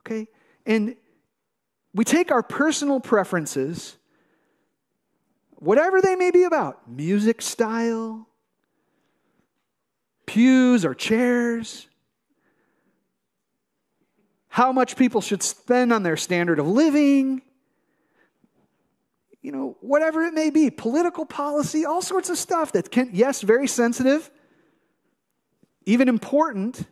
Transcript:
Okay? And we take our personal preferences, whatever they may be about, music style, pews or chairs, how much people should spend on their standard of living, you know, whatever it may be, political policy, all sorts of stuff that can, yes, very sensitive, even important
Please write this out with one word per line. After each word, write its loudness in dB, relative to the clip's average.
Okay? -10
And 0
we 0
take 2
our 2
personal -2
preferences, -4
whatever 2
they 2
may 0
be 6
about, -2
music 0
style, -4
pews 4
or -2
chairs, -2
how 2
much 0
people 2
should -4
spend 0
on 2
their -2
standard 0
of 0
living, 2
you -14
know, -10
whatever 0
it -6
may 0
be, 4
political -2
policy, -4
all -2
sorts -4
of -4
stuff -2
that -2
can, 0
yes, 0
very 2
sensitive, 0
even 4
important -2